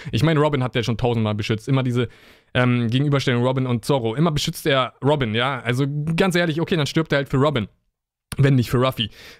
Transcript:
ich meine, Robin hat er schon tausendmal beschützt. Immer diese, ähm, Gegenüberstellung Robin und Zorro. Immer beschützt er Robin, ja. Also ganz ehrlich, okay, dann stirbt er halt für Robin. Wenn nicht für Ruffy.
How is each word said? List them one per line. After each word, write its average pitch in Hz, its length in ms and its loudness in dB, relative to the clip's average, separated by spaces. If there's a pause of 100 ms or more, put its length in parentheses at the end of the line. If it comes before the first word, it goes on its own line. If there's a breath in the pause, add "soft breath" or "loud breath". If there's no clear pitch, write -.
(120)
ich - 100 0
meine, 156 180 2
Robin 147 220 2
hat 127 140 -6
er 117 80 0
schon 117 120 -2
tausendmal 113 380 0
beschützt. 107 340 -4
Immer 135 140 2
diese, 120 260 -2 (460 loud breath)
ähm, 123 340 2
Gegenüberstellung 135 540 0
Robin 131 240 0
und 120 180 -2
Zorro. 113 300 0
Immer 160 160 2
beschützt - 360 -4
er 131 280 0 (100)
Robin, 131 300 0
ja. 123 260 -2
Also 123 260 -2 (280)
ganz 180 220 2
ehrlich, 170 240 0
okay, 165 160 -2
dann 147 100 0
stirbt - 260 -2
er 147 40 2
halt 139 120 -2
für 143 80 0
Robin. 131 300 2 (680)
Wenn 135 180 4
nicht 123 160 2
für 123 80 0
Ruffy. 123 320 0 (300 loud breath)